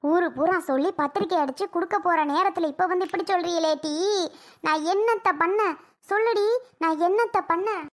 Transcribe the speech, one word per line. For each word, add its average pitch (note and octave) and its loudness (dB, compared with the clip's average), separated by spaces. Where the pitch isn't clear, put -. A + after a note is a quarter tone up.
ஊரு E4+ 2
பூரா D4+ 0
சொல்லி C#4+ 0
பத்திரிக்கை F#4 -2
அடிச்சு C#4+ -2
கொடுக்க E4+ -2
போற F4 2
நேரத்துல E4 0
இப்ப D4 -2
வந்து F4+ 0
இப்படி E4+ -4
சொல்றீங்களே E4+ 0
டீ. D#4 -6
நான் D#4 0
என்னத்த G4+ 2
பண்ண F4 2
சொல்லுடி, G#4+ 2
நான் D#4+ 0
என்னத்த G#4 2
பண்ண? F4 0